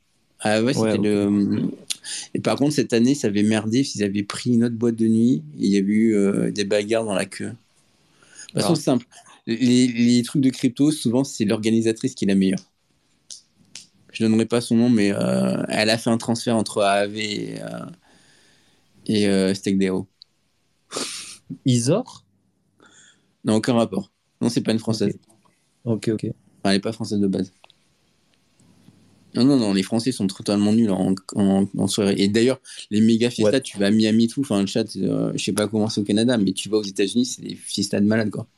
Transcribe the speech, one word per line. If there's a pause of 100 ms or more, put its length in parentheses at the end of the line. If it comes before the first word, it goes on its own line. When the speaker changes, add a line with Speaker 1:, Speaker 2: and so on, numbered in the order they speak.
(420)
Speaker 1:
A
V,
c'était
Speaker 2:
Ouais,
ok.
Speaker 1:
le, (640)
et
par
contre,
cette
année,
ça
avait
merdé
parce
qu'ils
avaient
pris
une
autre
boîte
de
nuit. (160)
Et
il
y
avait
eu,
euh,
des
bagarres
dans
la
queue.
De
toute
façon,
Speaker 2:
Ah.
Speaker 1:
c'est
simple. (400)
Les,
les
trucs
de
crypto,
souvent,
c'est
l'organisatrice
qui
est
la
meilleure. (1400)
Je
donnerai
pas
son
nom,
mais,
euh,
elle
a
fait
un
transfert
entre
A
V
et,
euh, (1200)
et,
euh,
Stake
D
A
O. (1600)
Speaker 2:
Isor ? (1200)
Speaker 1:
Non,
aucun
rapport. (300)
Non,
c'est
pas
une
Française. (680)
Speaker 2:
Ok,
ok.
Speaker 1:
Enfin,
elle
est
pas
française
de
base. (1800)
Non,
non,
non,
les
Français
sont
totalement
nuls
en, (200)
en, (120)
en
soirée.
Et
d'ailleurs, (300)
les
méga
fiestas,
Speaker 2:
Ouais.
Speaker 1:
tu
vas
à
Miami
et
tout,
enfin,
le
chat,
euh,
je
sais
pas
comment
c'est
au
Canada,
mais
tu
vas
aux
États-Unis,
c'est
des
fiestas
de
malades,
quoi. (120)